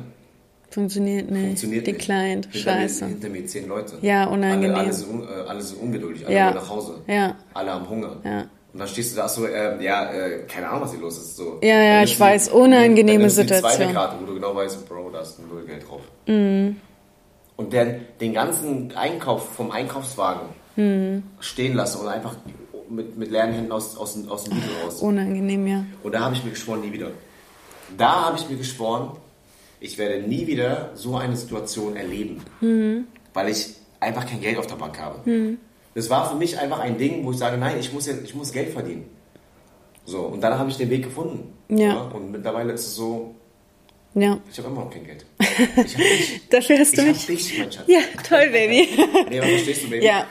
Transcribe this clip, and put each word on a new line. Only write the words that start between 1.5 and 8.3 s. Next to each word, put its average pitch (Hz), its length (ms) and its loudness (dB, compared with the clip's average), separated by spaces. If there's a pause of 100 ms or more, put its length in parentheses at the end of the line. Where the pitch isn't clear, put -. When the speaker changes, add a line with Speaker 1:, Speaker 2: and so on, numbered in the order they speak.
Speaker 2:
nicht. 208 140 -2
Speaker 1:
Declined. 190 500 -2
Speaker 2:
Hinter 202 240 -2
mir, - 60 2
Speaker 1:
Scheiße. 98 260 -4
Speaker 2:
hinter 104 220 -8
mir 92 160 -10
zehn 98 220 -10
Leute. 104 340 -8
Speaker 1:
Ja, 196 240 4
unangenehm. 196 500 2
Speaker 2:
Alle, 190 100 0
alle - 80 0
sind - 160 -8
un-, 117 140 -8
äh, 95 240 -10
alle 101 140 -8
sind 101 200 -12
ungeduldig, 85 440 -6
alle 95 100 2
Speaker 1:
Ja. 190 120 6
Speaker 2:
wollen 185 80 2
nach 185 140 -8
Hause. 208 380 -8
Speaker 1:
Ja. 202 280 0 (180)
Speaker 2:
Alle 95 200 -6
haben 92 160 -8
Hunger. 110 340 -8
Speaker 1:
Ja. 101 180 -4 (320)